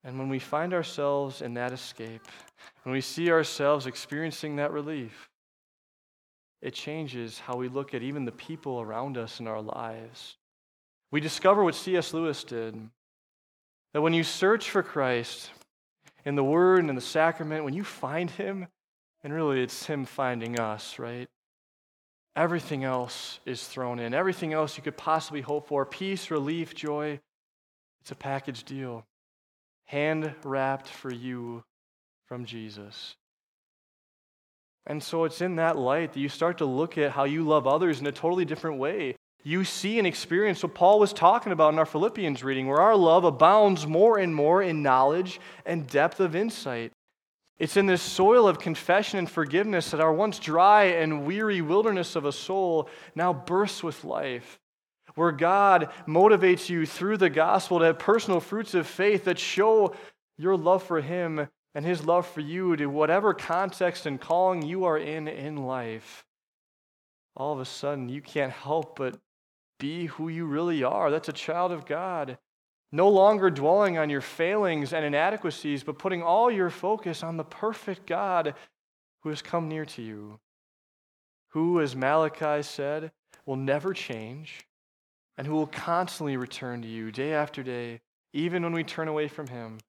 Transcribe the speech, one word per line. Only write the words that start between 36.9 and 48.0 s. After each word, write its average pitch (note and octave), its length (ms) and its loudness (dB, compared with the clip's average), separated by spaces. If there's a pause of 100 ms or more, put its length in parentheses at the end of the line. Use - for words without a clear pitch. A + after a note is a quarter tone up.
at C#3+ 120 2
how C#3 140 -2
you D3+ 180 -2
love D3+ 240 4
others D3+ 340 2
in C#3+ 60 -4
a C#3+ 60 -2
totally F3 320 0
different D3+ 340 -6
way. D3 380 -4 (260)
You F3 220 -2
see G#3+ 340 -2
and G3+ 80 2
experience F3+ 560 0
what F3 120 -6
Paul G3+ 260 6
was G3+ 120 4
talking G#3 380 4
about D#3 220 6
in D#3 80 2
our D3+ 60 4
Philippians D#3 580 -2
reading, C3 240 -2
where D3 120 4
our G#3+ 140 8
love F3 300 8
abounds E3+ 640 6
more G3+ 300 6
and F3+ 140 0
more D#3 300 4
in D#3+ 200 0
knowledge C#3+ 580 4 (240)
and D#3+ 240 -4
depth C#3+ 320 2
of E3 160 2
insight. C3+ 560 -4 (680)
It's D#3+ 180 0
in G3+ 100 6
this F#3 160 4